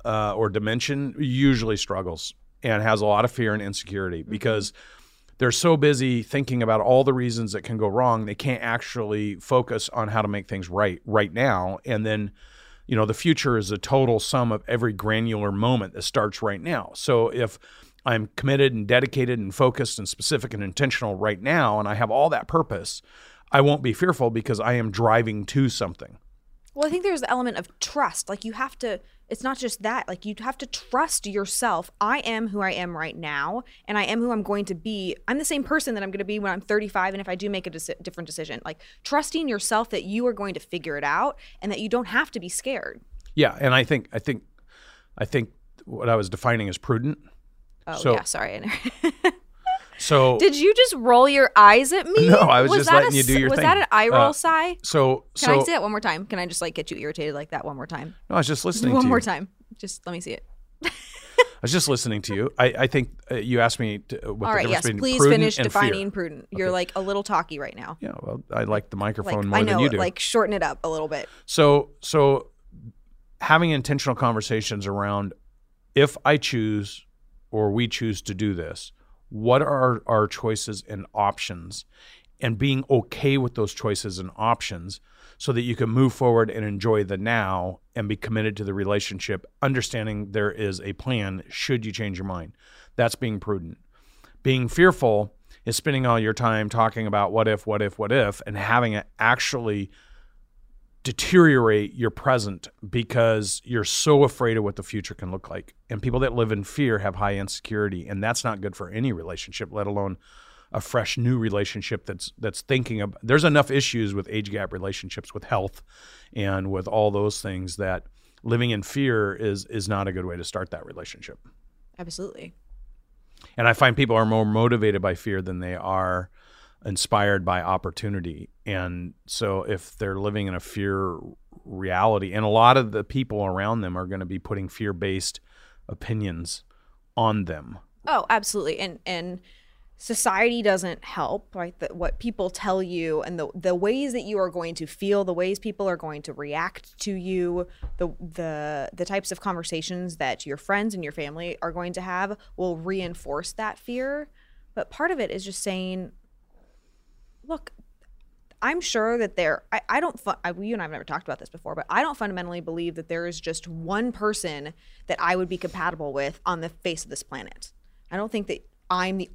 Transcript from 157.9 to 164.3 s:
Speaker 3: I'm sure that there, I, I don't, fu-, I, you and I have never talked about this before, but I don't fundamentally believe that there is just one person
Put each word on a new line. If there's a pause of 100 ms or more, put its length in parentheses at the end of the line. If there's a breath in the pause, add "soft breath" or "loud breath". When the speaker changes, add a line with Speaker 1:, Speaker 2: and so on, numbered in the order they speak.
Speaker 3:
I'm
sure
that
there, (100)
I,
I
don't,
fu-, (120)
I,
you
and
I
have
never
talked
about
this
before,
but
I
don't
fundamentally
believe
that
there
is
just
one
person (320 soft breath)